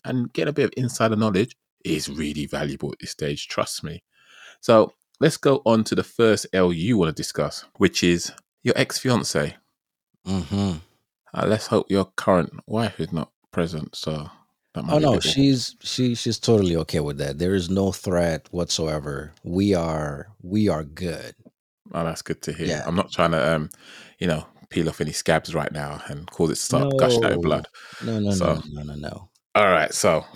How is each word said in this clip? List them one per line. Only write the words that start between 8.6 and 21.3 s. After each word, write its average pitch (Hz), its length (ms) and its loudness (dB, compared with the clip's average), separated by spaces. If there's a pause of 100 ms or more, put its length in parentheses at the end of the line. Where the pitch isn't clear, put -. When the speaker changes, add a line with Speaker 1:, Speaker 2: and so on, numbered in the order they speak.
Speaker 1:
your 120 120 2
ex-fiance. 113 800 0 (680)
Speaker 2:
Mm-hmm. 95 520 -2 (560)
Speaker 1:
Uh, - 120 -2
let's 104 220 0
hope - 240 0
your 98 140 2 (100)
current 90 340 2 (160)
wife 110 360 -2
is 82 100 -6
not 82 180 -4 (220)
present, 82 420 -4
so 76 360 -8 (440)
that - 120 -8
might 165 80 0
Speaker 2:
Oh, 151 60 4
Speaker 1:
be 151 40 2
a - 20 2
Speaker 2:
no, 135 60 6
Speaker 1:
bit 104 60 4
awkward. - 160 -2
Speaker 2:
she's, 135 480 2
she, 123 340 -2
she's 113 240 -4
totally 98 380 4
okay 80 240 0
with 71 160 -4
that. 71 220 -4
There 90 160 2
is 87 140 0
no 95 220 2
threat 87 600 0
whatsoever. 76 840 -4 (100)
We 98 300 2
are, 78 560 -2 (120)
we 101 280 0
are 78 160 -2
good. 78 500 -10 (580)